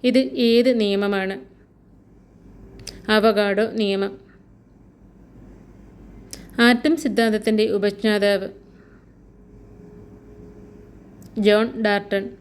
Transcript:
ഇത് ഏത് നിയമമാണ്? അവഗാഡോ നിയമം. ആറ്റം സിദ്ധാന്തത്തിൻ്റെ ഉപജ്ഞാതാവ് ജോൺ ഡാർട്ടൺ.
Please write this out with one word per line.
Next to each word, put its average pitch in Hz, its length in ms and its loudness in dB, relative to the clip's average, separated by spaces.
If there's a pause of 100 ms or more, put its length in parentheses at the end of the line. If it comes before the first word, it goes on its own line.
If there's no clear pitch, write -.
ഇത് 247 140 2
ഏത് 240 640 2
നിയമമാണ്? 196 600 -2 (1700)
അവഗാഡോ 208 600 2
നിയമം. 196 480 -4 (2500)
ആറ്റം 247 360 4
സിദ്ധാന്തത്തിൻ്റെ 220 680 0
ഉപജ്ഞാതാവ് 202 840 0 (3000)
ജോൺ 214 440 2
ഡാർട്ടൺ. 202 480 -2 (100)